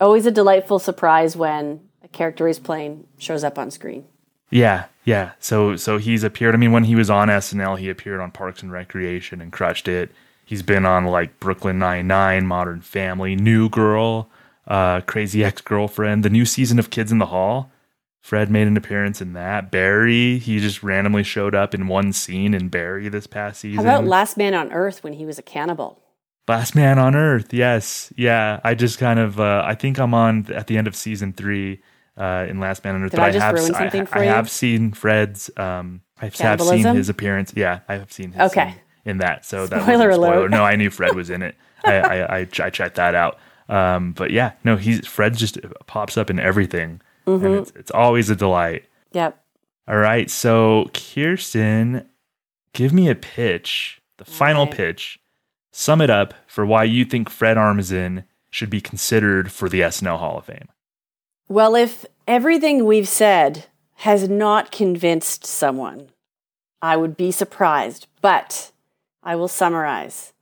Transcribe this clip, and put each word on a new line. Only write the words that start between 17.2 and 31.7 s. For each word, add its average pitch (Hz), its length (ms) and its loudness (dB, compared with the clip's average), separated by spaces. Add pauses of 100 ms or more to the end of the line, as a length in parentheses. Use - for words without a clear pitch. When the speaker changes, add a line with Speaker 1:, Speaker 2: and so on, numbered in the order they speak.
Speaker 2:
Hall. 104 460 -2 (500)
Fred 107 280 -2
made 107 180 2
an 104 100 4
appearance 101 440 -6
in 90 120 -10
that. 95 380 -6
Barry, 117 680 2
he 113 200 -2
just 101 220 -2
randomly 101 420 0
showed 101 300 -4
up 101 220 0
in 95 120 -4
one 98 260 0
scene 95 400 -2
in 92 160 -2
Barry 90 400 -6
this 104 180 -10
past 104 340 -10
season. 107 240 -6
Speaker 1:
How 254 120 4
about - 100 0
Last 190 300 2
Man 202 160 0
on 165 180 -2
Earth 190 320 -4
when 151 100 -12
he 156 120 -14
was 156 120 -12
a 135 60 -18
cannibal? 151 580 -8 (460)
Speaker 2:
Last 117 280 0
Man 139 220 6
on 131 180 4
Earth, 143 380 0
yes. 120 640 -2
Yeah, 113 480 0
I 117 120 2
just 117 240 0
kind 117 200 2
of, 104 200 0
uh, 101 260 2
I 107 100 -2
think 135 240 -2
I'm 120 140 0
on 113 380 2
at - 160 -8
the 110 100 -2
end 110 100 0
of 101 80 -8
season 101 380 -8
three, 98 480 -6 (360)